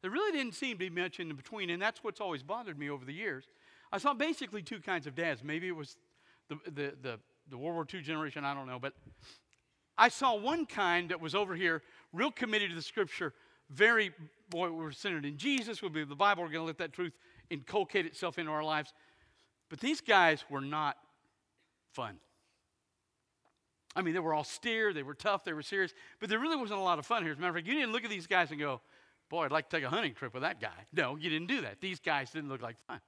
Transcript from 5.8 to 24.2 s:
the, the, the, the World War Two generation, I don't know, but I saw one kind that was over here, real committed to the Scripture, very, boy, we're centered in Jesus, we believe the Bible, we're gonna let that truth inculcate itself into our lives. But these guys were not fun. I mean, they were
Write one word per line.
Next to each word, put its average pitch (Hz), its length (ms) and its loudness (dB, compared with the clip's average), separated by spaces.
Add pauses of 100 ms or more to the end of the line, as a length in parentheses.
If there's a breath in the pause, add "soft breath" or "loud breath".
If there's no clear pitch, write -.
the, 220 80 -8 (100)
the, 143 360 -6
the, 120 180 -6 (300)
the 131 80 -12
World 165 180 -4
War 165 80 0
Two 180 180 -6
generation, 151 440 -4
I 139 80 0
don't 139 140 -6
know, 127 120 -8
but 135 140 -4 (1040 loud breath)
I 226 100 12
saw 247 280 4
one 226 300 0
kind 175 440 2
that 175 100 -2
was 160 160 -4
over 190 200 2
here, 165 260 2 (320 loud breath)
real 240 180 2
committed 214 380 0
to 170 60 -6
the 165 60 -6
Scripture, 175 520 -2 (360 soft breath)
very, 208 420 6 (380)
boy, 175 200 0
we're 160 220 -6
centered 160 340 -4
in 147 120 -4
Jesus, 233 440 -2
we 196 80 -4
believe 151 180 -2
the 143 80 -8
Bible, 196 280 6
we're 165 60 -4
gonna 160 160 -2
let 160 120 -4
that 165 160 -4
truth 180 200 -4 (360 soft breath)
inculcate 180 560 0
itself 165 320 -4
into 156 140 -4
our 151 120 0
lives. 151 300 0 (760 soft breath)
But 156 100 -12
these 294 220 0
guys 175 500 6
were 139 100 -2
not 147 360 -2 (960)
fun. 107 240 -8 (1800)
I 185 80 0
mean, 165 100 2
they 180 60 4
were 160 160 2